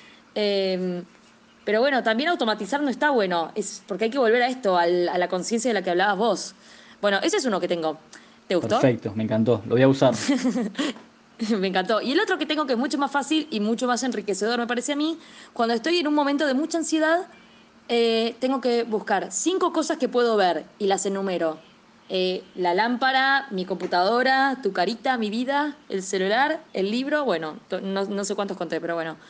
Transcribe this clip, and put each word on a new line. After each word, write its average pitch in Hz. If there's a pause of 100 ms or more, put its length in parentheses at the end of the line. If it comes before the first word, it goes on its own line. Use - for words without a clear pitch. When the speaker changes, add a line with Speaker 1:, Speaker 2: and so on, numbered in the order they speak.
(340)
Speaker 1:
Em, 185 (600)
pero 214
bueno, 269
también 233
automatizar 226
no 285
está 294
bueno, 180
es -
porque 196
hay 226
que 269
volver 247
a 240
esto, 233
al, 175
a 175
la 175
conciencia 208
de 214
la 185
que 185
hablabas 185
vos. 208 (460)
Bueno, 196
ese 349
es 277
uno 196
que 175
tengo. 160 (480)
¿Te 190
gustó? 165
Speaker 2:
Perfecto, 113
me 110
encantó, 110
lo 117
voy 127
a 135
usar. 135
Speaker 1:
<laughs> - (1300)
Me 190
encantó. 190
Y 233
el 330
otro 381
que 294
tengo 302
que 269
es 226
mucho 277
más 277
fácil 294
y 220
mucho 226
más 240
enriquecedor, 220
me 233
parece 247
a -
mí, 311 (360)
cuando 233
estoy 320
en 302
un 302
momento 285
de 269
mucha 320
ansiedad, 320 (640)
eh, 233
tengo 262
que 233
buscar 214
cinco 359
cosas 320
que 247
puedo 233
ver 175 (120)
y 208
las 190
enumero. 180 (520)
Eh, 185 (100)
la 180
lámpara, 262
mi 185
computadora, 240
tu 196
carita, 226
mi 214
vida, 277 (120)
el 190
celular, 233 (120)
el 196
libro, 277
bueno, 160 (140)
to-, 185
no, 196
no 202
sé 196
cuántos 196
conté, 165
pero 170
bueno. 160 (120)